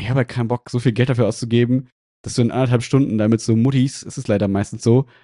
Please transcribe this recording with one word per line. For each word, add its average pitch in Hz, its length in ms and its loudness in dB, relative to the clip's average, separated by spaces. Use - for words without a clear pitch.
ich 101 80 -8
habe 127 100 0
halt 120 100 0
keinen 120 200 -4
Bock, - 220 -6
so 123 80 -2
viel 117 140 0
Geld 123 180 0
dafür 113 180 2
auszugeben, 120 600 0
dass 101 100 -12
du 127 80 0
in 117 80 2
anderthalb 123 320 0
Stunden 135 360 0
damit 110 240 2
so 113 140 2
Muttis, 131 480 0
es - 120 -14
ist 135 120 -12
leider 101 200 0
meistens 98 340 -4
so, 123 220 4